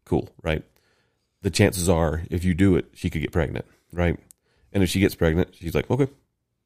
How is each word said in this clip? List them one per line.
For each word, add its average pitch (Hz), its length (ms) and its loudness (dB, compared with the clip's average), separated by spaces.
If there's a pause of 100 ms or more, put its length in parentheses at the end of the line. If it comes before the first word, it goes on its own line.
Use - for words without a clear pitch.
Cool, - 240 -2 (140)
right? 80 200 -2 (800)
The 98 80 -2
chances 90 380 2
are, 82 420 0
if 87 120 -4
you 90 120 0
do 95 200 4
it, - 180 0
she - 160 -8
could 78 140 -6
get - 100 -8
pregnant, - 320 -2 (280)
right? 85 260 0 (540)
And 101 100 0
if 90 80 0
she 98 100 0
gets 98 140 2
pregnant, 85 400 0
she's 82 200 -10
like, - 160 -2
"Okay, 127 180 0 (580)